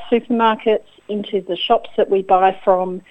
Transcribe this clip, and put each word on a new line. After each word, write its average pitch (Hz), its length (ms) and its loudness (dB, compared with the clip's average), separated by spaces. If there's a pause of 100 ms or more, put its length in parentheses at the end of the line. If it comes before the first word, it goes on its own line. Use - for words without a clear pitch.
supermarkets, 226 800 0 (240)
into 202 320 -4
the 180 160 -6
shops - 400 0
that 208 80 2
we 190 160 0
buy 190 400 2
from, 185 460 0